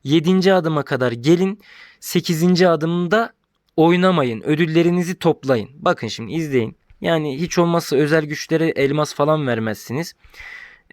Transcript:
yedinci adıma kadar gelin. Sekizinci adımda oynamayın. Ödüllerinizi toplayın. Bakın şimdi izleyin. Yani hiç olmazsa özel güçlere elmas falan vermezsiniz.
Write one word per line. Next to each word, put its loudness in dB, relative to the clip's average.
yedinci 2
adıma 0
kadar -2
gelin. 0
Sekizinci 2
adımda 0
oynamayın. 2
Ödüllerinizi 0
toplayın. 0
Bakın -2
şimdi -10
izleyin. -2
Yani -2
hiç -4
olmazsa 0
özel 2
güçlere -4
elmas -2
falan 0
vermezsiniz. -6